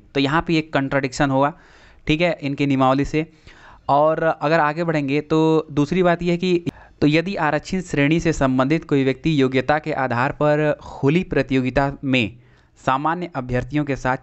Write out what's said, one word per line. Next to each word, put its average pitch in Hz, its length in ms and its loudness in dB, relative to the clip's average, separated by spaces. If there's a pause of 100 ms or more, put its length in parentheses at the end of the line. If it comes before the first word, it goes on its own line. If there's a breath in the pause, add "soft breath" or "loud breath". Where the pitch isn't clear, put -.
(140)
तो 143 60 0
यहाँ 139 220 2
पे 165 160 0
एक 156 160 -4
कॉन्ट्रडिक्शन 135 560 0
होगा, 139 240 2 (540 soft breath)
ठीक 156 140 0
है, 175 200 0
इनके 139 240 -4
नियमावली 135 400 2
से। 156 260 -4 (580 loud breath)
और 156 340 2
अगर 160 360 0
आगे 151 240 0
बढ़ेंगे 147 380 0
तो 160 500 2
दूसरी 147 320 0
बात 170 200 2
यह 175 80 0
है 170 60 0
कि 175 280 0 (360 loud breath)
तो 147 60 4
यदि 165 280 0
आरक्षित 160 500 -4
श्रेणी 147 340 2
से 170 140 0
संबंधित 135 500 0
कोई 139 200 0
व्यक्ति 135 380 0
योग्यता 131 380 0
के 151 140 -6
आधार 131 380 -2
पर 151 500 0
खुली 160 420 0
प्रतियोगिता 135 720 0 (100)
में 127 340 0 (480 soft breath)
सामान्य 156 500 -2
अभ्यर्थियों 127 500 -4
के 139 100 -4
साथ 127 280 -2